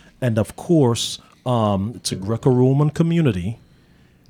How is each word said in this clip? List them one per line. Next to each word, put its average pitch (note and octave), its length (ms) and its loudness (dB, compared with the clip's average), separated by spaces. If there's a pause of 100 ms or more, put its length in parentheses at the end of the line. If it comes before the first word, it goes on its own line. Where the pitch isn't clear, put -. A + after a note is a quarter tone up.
(200)
And A2+ 180 -2
of - 180 -2
course, C3 640 0 (260)
um, G#2+ 520 0
it's - 160 -8
a - 40 -6
Greco-Roman B2+ 760 2
community, D3 680 0 (720)